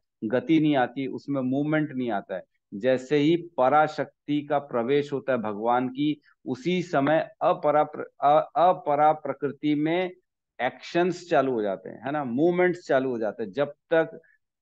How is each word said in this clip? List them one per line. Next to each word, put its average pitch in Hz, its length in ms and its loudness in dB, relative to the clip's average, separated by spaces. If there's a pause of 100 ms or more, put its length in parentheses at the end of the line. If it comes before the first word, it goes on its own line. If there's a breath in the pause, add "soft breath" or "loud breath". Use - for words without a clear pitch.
(240)
गति 127 360 2
नहीं 151 160 2
आती, 131 300 0
उसमें 135 360 -6
movement 147 480 0
नहीं 127 200 -4
आता 98 240 -6
है। 90 80 -8 (320)
जैसे 127 420 0
ही 151 200 4
पराशक्ति 147 1040 0
का 147 160 -2
प्रवेश 143 540 -2
होता 131 200 -4
है 123 60 0
भगवान 113 500 -2
की, 143 320 -4 (260 soft breath)
उसी 170 360 -2
समय 151 480 0 (100)
अपरा 151 440 2
प्र-, 131 200 -8 (160)
अ-, 151 360 2
अपरा 151 560 2
प्रकृति 143 600 -4
में 170 380 0 (480)
actions 170 680 -2
चालू 135 220 2
हो 113 100 0
जाते 98 260 -4
हैं, 85 160 -14
है 135 80 -6
ना, 147 120 -4
Movements 175 640 0
चालू 131 240 2
हो 120 80 -4
जाते 107 240 -4
हैं। 101 80 -8
जब 143 180 -2
तक - 520 -2 (420 soft breath)